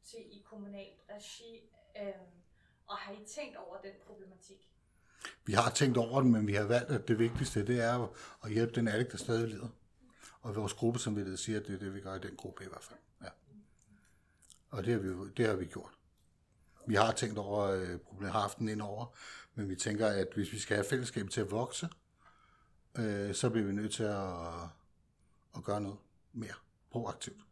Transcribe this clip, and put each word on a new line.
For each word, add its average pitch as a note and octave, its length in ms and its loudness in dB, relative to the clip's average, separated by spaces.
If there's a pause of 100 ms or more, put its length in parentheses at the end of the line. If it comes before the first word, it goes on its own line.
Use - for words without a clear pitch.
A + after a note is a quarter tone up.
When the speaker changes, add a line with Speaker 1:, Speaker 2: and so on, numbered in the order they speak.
Speaker 1:
til A3+ 160 -16
i G3+ 300 -18
kommunalt G3+ 500 -12 (100)
regi. A3+ 600 -14 (320)
Øhm, F#3+ 300 -8 (560)
og G3+ 100 -8
har G3+ 160 -10
I G#3+ 120 -14 (100)
tænkt C#4+ 220 -10
over G3+ 200 -12
den G3 140 -12 (160)
problematik? F#3+ 640 -20 (760)
Speaker 2:
Vi G#2 80 -2
har A#2 160 8
tænkt B2+ 280 4
over A#2+ 240 4
den, B2+ 100 10
men G#2+ 160 6
vi G2+ 60 2
har G2+ 100 6
valgt, A#2+ 280 4
at A#2 160 0
det A2 120 6
vigtigste, A#2 480 2
det A#2+ 140 4
er A#2 260 2 (360)
at G#2+ 80 -6
hjælpe A2+ 240 4
den A#2 120 4
addict, A2 240 2
der G2+ 60 -8
stadig A#2 300 2
lider. G#2+ 200 -6 (760)
Og G#2+ 140 -6
vores G#2+ 180 -2
gruppesamvittighed G#2 640 0
siger, G#2+ 220 -2
at - 80 -10
det G2 80 -4
er F#2 40 -6
det, G2 140 -6
vi G2 80 -10
gør F#2+ 140 -8
i F#2+ 40 -6
den F#2+ 160 -10
gruppe F#2+ 300 -12
i - 20 -10
hvert F#2 160 -14
fald. - 160 -20 (220)
Ja. - 60 -12 (1400)
Og G2 160 -4
det A#2 80 4
har A2 60 2
vi F#2+ 80 -2
jo, F#2 200 -6
det A2+ 200 2
har G#2 80 4
vi F#2 100 -2
gjort. - 260 -12 (960)
Vi A2 80 4
har A2 160 8
tænkt G#2+ 260 0
over, G2+ 280 0
øh, F#2 340 0
problemet, F#2+ 340 -8
har G#2+ 80 4
haft G2+ 160 -2
den A2 120 0
ind G#2+ 120 -2
over, G#2 240 -6 (500)
men G2+ 140 -2
vi F#2 60 -2
tænker, G#2+ 320 2
at G2 280 2
hvis G2+ 160 0
vi G#2+ 80 -6
skal - 180 0
have G2+ 120 2
fællesskabet A#2+ 420 -2
til A#2 100 0
at G2 100 -2
vokse, B2 380 -2 (1080)
øh, G2+ 380 -2
så B2 140 4
bliver A2 180 2
vi G2 60 0
nødt G#2 200 -2
til A#2 100 -2
at, F#2 500 -2 (1000)
at F2 80 -10
gøre G#2 180 0
noget G2 160 -6 (360)
mere G#2+ 200 -8 (380)
proaktivt. - 500 -6 (100)